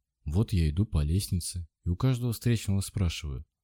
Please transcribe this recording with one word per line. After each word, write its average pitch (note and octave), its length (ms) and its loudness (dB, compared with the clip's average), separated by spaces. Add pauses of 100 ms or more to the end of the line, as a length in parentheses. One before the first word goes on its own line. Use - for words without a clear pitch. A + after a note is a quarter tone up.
(240)
Вот E2+ 280 0
я E2 180 4
иду F#2 160 2
по D#2 160 2
лестнице, F2 640 -2 (180)
и - 40 -4
у F2 80 0
каждого B2 360 0
встречного A2 480 0
спрашиваю: D#2 640 -2 (200)